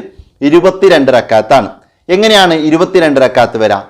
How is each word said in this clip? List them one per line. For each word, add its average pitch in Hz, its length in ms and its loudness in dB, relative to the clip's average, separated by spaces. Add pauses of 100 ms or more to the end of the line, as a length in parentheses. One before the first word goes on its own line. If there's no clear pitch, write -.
(480)
ഇരുപത്തിരണ്ട് 170 680 2
റക്അത്താണ്. 110 500 0 (460)
എങ്ങനെയാണ് 196 400 0 (140)
ഇരുപത്തിരണ്ട് 165 560 0
റക്അത്ത് 117 380 -2
വരാ? 104 160 0 (120)